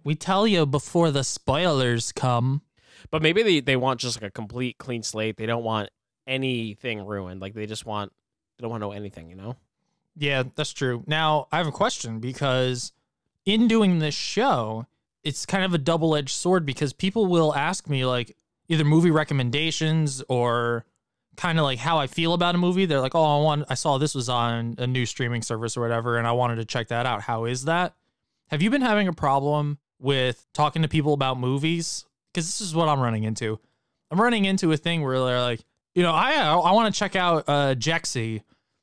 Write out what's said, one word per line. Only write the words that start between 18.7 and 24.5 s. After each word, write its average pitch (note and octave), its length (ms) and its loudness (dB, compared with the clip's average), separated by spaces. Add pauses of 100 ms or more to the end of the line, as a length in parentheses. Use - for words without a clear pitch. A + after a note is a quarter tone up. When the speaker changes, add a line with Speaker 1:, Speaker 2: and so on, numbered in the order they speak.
Speaker 1:
movie D#3+ 260 6
recommendations D3+ 1160 0
or A#2+ 560 0 (520)
kinda, E3 260 0
like, C3+ 160 0
how D#3 200 0
I C#3 80 0
feel E3 280 0
about F3 200 2
a F3 40 2
movie. F3+ 280 2
They're C#3+ 140 2
like, C3 140 0
"Oh, D#3+ 100 4 (160)
I - 20 2
want, D3+ 280 2
I C3 40 -2
saw C#3 240 0
this D3 160 0
was B2+ 140 -4
on A#2 500 0